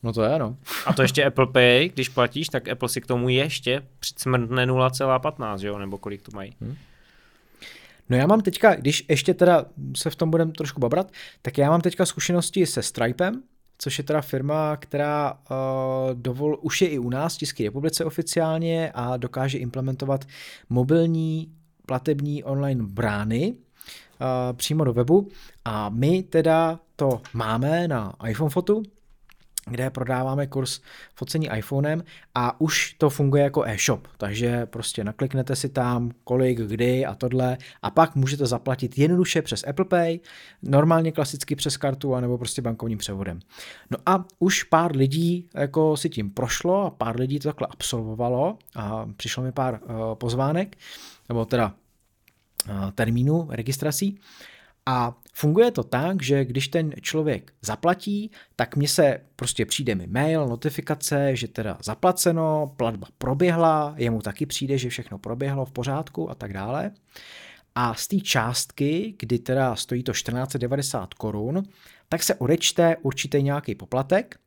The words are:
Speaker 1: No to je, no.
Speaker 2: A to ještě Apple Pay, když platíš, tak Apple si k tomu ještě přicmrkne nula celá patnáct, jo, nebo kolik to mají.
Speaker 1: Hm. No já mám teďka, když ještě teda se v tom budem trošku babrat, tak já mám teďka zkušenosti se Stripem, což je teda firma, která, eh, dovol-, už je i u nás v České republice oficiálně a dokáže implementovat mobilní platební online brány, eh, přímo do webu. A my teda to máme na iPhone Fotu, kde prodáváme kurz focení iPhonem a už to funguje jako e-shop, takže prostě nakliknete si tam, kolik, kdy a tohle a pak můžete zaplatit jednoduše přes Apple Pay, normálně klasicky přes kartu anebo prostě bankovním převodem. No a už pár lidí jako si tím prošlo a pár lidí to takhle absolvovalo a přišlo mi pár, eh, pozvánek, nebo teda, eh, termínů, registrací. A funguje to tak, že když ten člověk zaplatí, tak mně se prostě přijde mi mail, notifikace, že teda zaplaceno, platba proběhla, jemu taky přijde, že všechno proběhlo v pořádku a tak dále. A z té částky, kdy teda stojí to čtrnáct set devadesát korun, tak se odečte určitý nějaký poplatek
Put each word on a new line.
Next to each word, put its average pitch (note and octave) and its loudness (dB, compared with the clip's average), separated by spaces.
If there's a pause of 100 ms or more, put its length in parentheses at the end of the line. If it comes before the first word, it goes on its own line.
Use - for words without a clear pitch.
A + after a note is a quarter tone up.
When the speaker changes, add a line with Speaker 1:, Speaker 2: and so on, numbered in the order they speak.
Speaker 1:
No A2+ -4
to A2 0
je, C3 2
no. B2 -4 (300)
Speaker 2:
A - 2
to C3+ 4
ještě C3 4
Apple C3 4
Pay, B2+ 6
když C3 -4
platíš, C3 0
tak - -4
Apple B2 -4
si B2 -4
k - -18
tomu B2 0
ještě B2+ 0 (160)
přicmrkne B2+ 0
nula B2+ 4
celá C3 2
patnáct, A#2+ -4
jo, G2+ -4
nebo G2 -8
kolik G2+ -10
to - -20
mají. G2 -12
Speaker 1:
Hm. A2+ -8 (1300)
No B2+ 4
já C3+ 4
mám G#3+ 6
teďka, G3 6
když C#3+ 0
ještě E3 2
teda F3 8 (320)
se - -4
v - -14
tom D#3+ 0
budem D#3+ 2
trošku D3 -6
babrat, D3+ 0 (300)
tak - -4
já C#3+ 6
mám E3+ 6
teďka F3+ 2
zkušenosti F3 0
se - -2
Stripem, F3+ -2 (360)
což - -4
je C#3+ -4
teda D3+ 0
firma, D3 -2
která, D3 -2 (120)
eh, C3+ -4 (600)
dovol-, B2+ -2
už - 0
je F3+ 4
i D3 -2
u A#2+ -2
nás C#3+ -2
v - -12
České C3+ -4
republice C#3+ -2
oficiálně D#3+ -2
a B2 -4
dokáže C3 -4
implementovat C3+ -2 (460)
mobilní D#3+ 2 (340)
platební C#3+ -2
online C3+ 0
brány, A2 0 (640)
eh, B2+ -2
přímo D3+ 0
do B2 4
webu. D3+ 4 (360)
A G#2+ -2
my C#3+ 2
teda E3 2 (160)
to B2+ 0 (100)
máme B2+ 0
na A2 -4 (140)
iPhone C3+ 0
Fotu, F#3+ 0 (880)
kde B2+ -2
prodáváme C3 -2
kurz C3+ -4 (340)
focení D#3 -4 (100)
iPhonem D3 -2 (300)
a B2 0
už - 0
to D3+ 6
funguje C#3+ 4
jako C#3 2
e-shop, G#2+ -2
takže A#2 -2
prostě A2+ -6
nakliknete C3 -2
si C3+ -4
tam, A#2+ 0 (140)
kolik, B2+ 2
kdy A#2+ 0
a G2 -4
tohle B2+ 0 (240)
a G#3 -2
pak D#3+ 4
můžete C#3 2
zaplatit B2 -2
jednoduše E3+ 4
přes - -6
Apple C#3+ 0
Pay, E3+ 2 (420)
normálně D#3+ 6
klasicky C#3+ -2
přes C#3 -2
kartu C3+ -2
anebo B2 0
prostě A#2+ -6
bankovním A2+ -4
převodem. F#2+ -6 (520)
No - -4
a F#3 2 (140)
už F#3 2
pár E3 2
lidí E3 0
jako D3+ 2
si D#3 -4
tím G#2 -4
prošlo E3+ 0
a - -2
pár A2+ -4
lidí C3 -2
to C#3+ -4
takhle D3+ -4
absolvovalo B2 -2 (180)
a A2 -6 (100)
přišlo - -6
mi B2+ -4
pár, B2+ -2
eh, - -18 (280)
pozvánek, C3+ -2 (520)
nebo A#2 0
teda, A2 0 (960)
eh, G2 -4
termínů, B2+ 0
registrací. C#3+ -4 (680)
A B2 0 (180)
funguje F#3+ 4
to E3 -2
tak, E3 -2
že C#3 2
když C3 -4
ten D#3+ 0
člověk D3+ -2 (100)
zaplatí, F#3 -2 (260)
tak - -2
mně C#3+ 2
se C#3+ 4 (160)
prostě A2+ -2
přijde B2 -2
mi F2+ -4
mail, D3 0
notifikace, C#3 -2
že A2+ -6
teda G#2 -6
zaplaceno, D#3+ 0
platba A2+ -2 (120)
proběhla, D#3 2
jemu A#2 0
taky - -4
přijde, C3+ -2
že B2+ -4
všechno G#2+ -10
proběhlo C3+ -4
v C3+ -12
pořádku C#3+ -4
a - -10
tak G2+ -10
dále. B2 -6 (840)
A A#2+ 0
z - -8
té G3 0
částky, D3 -2
kdy A#2 0
teda B2+ 0
stojí B2 -4
to B2+ -4
čtrnáct B2 -4
set C#3 -4
devadesát B2 -4
korun, A2+ -4 (460)
tak E3 -2
se - 2
odečte E3 2
určitý C#3 0
nějaký C#3+ -2
poplatek C#3 -2 (100)